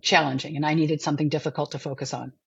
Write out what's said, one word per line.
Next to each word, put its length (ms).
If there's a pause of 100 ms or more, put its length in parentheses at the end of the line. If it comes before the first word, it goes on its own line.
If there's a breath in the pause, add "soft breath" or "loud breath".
challenging 540
and 100
I 80
needed 280
something 280
difficult 440
to 60
focus 360
on. 180 (140)